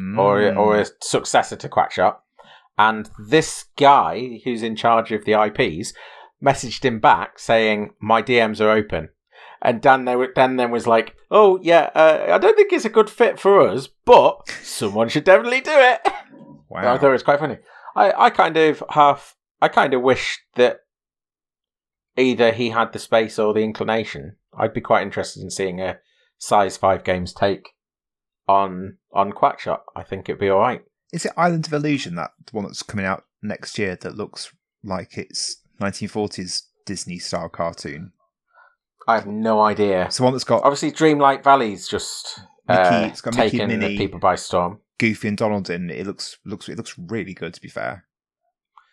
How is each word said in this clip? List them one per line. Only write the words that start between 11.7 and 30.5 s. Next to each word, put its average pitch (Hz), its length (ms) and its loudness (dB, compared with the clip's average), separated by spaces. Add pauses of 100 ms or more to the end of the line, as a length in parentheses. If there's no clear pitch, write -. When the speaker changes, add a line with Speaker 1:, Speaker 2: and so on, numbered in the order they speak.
Speaker 1:
uh, 156 360 4
I - 80 4
don't 415 180 4
think 403 160 4
it's 339 120 -2
a 226 60 -2
good 220 200 2
fit - 280 0
for 196 220 6
us, 127 280 0 (160)
but 160 440 6 (140)
someone 110 460 -2
should 151 160 -2
definitely 233 360 4
do 262 140 -6
it." 254 320 6
<laughs> - 120 -6 (500)
Speaker 2:
Wow. 120 260 -2
Speaker 1:
I - 20 -2
thought 139 140 4
it - 20 4
was 123 100 0
quite 143 160 2
funny. 143 200 -6 (360)
I, - 220 4
I - 140 4
kind 165 260 0
of 156 320 2
half, 143 480 2 (240)
I 156 80 2
kind 156 240 0
of 127 80 0
wish - 400 0 (140)
that 123 240 2 (1400)
either 120 360 2
he 117 180 -2
had 113 240 -2
the 107 40 -8
space 110 400 -2
or 107 140 2
the 107 80 0
inclination. 107 760 -4 (200)
I'd 110 160 -2
be - 80 -8
quite 107 220 0
interested 98 400 -10
in 95 80 -12
seeing 92 320 -6
a 92 160 -8 (400)
Size 101 400 0
Five 95 260 0
Games 90 300 -4
take 98 340 -4 (800)
on, 95 480 -2 (160)
on 101 200 -2
Quackshot. - 480 -4 (140)
I - 80 -14
think 95 280 -10
it'd - 100 -8
be 101 80 -2
all 98 120 2